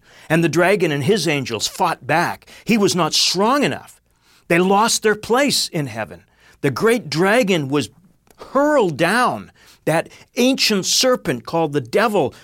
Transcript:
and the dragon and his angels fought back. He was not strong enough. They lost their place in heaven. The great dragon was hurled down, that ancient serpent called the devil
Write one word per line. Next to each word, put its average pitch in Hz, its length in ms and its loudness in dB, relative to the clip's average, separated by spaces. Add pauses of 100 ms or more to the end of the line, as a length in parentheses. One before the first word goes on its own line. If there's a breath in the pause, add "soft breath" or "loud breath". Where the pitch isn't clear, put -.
(300 loud breath)
and 165 140 2
the 165 60 2
dragon 175 420 2
and 143 120 -4
his 175 240 0
angels 123 400 -4
fought - 380 -4
back. 143 420 -2 (180 loud breath)
He 233 120 2
was 185 180 2
not 160 180 0
strong 233 500 0
enough. - 380 -6 (460 soft breath)
They 170 120 2
lost 196 420 2
their 214 140 2
place 240 540 0
in 147 180 -4
heaven. 107 380 -12 (360 soft breath)
The 143 100 0
great 170 380 0
dragon 185 600 0
was 143 200 -2 (640)
hurled 269 460 2
down, 170 540 -2 (340 soft breath)
that 156 240 -2 (260 loud breath)
ancient 240 500 0
serpent 165 600 -2
called 160 280 -2
the 143 80 -2
devil 180 640 0